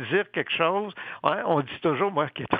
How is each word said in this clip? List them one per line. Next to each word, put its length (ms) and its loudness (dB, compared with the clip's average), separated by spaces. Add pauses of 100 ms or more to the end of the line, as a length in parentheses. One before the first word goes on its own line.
(100)
dire 200 0
quelque 260 -4
chose, 380 0 (280)
hein, 220 2
on 160 2
dit 220 -6
toujours, 280 2
moi 200 0
qui 140 -8
est 160 0